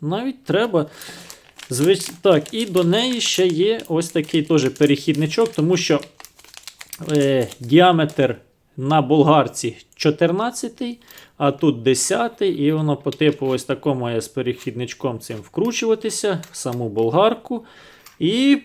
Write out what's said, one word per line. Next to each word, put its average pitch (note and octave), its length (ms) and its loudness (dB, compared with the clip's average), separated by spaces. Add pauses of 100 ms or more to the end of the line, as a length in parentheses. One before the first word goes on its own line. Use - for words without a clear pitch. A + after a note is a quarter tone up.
навіть G#3 420 -6
треба. F3+ 420 0 (840)
Звич-, E3+ 420 0 (100)
так, D#3 320 2
і A3+ 120 -2
до F#3 180 0
неї A3+ 380 0
ще - 260 0
є G3 400 0
ось E3+ 220 -2
такий D#3 340 -2
теж D3 260 2
перехідничок, D3 800 0
тому E3 260 0
що, D#3 240 0 (1120)
е, C#3 360 2 (120)
діаметр D3+ 760 4 (420)
на C3+ 240 2
болгарці C#3+ 760 2 (180)
чотирнадцятий, A3+ 1040 -2 (380)
а C#3+ 140 2
тут C3+ 320 -2
десятий, G3 680 0
і D3 200 0
воно D3+ 260 -2
по C#3 140 -6
типу D3 360 0
ось B2+ 160 -2
тако C3+ 320 -2
має A#2+ 260 -4
з - 60 -10
перехідничком B2 920 -6
цим A2+ 180 -12
вкручуватися A3 1120 -4
в - 60 -16
саму A#2+ 320 -6
болгарку. G3 760 0 (540)
І C4 460 2